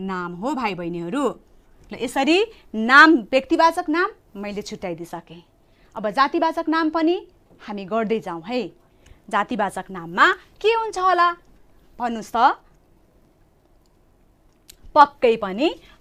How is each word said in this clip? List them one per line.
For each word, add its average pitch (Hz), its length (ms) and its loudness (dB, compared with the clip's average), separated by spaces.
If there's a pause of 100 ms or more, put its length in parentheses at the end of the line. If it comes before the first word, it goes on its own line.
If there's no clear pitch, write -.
नाम 180 340 -8
हो 180 200 -6
भाइ 226 200 -4
बहिनीहरू। 175 560 -4 (640)
ल, - 80 -14
यसरी 294 500 0 (240)
नाम, 277 400 8
व्यक्तिवाचक 330 720 0
नाम 359 200 0 (260)
मैले 202 260 -8
छुट्याइदिइसकेँ। 170 840 -12 (520)
अब 214 140 -4
जातिवाचक 330 600 0
नाम 320 200 0
पनि 330 380 -2 (400)
हामी 202 180 -10
गर्दै 220 340 -2
जाउँ 170 220 -10
है। 233 260 -6 (600)
जातिवाचक 202 640 -4
नाममा 190 420 0
के - 400 -4
हुन्छ 453 240 -4
होला 349 340 2 (680)
भन्नुहोस् 233 360 -8
त? 247 220 2 (2500)
पक्कै 285 400 4
पनि 220 400 -4 (260)